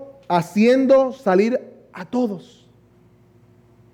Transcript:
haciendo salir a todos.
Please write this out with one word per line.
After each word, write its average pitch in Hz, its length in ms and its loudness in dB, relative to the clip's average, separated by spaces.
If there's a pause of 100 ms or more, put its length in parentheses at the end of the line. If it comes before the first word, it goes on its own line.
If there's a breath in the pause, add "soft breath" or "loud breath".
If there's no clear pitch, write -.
(300)
haciendo 247 840 2
salir 214 460 0 (320)
a 180 140 -16
todos. 220 640 -8 (1300)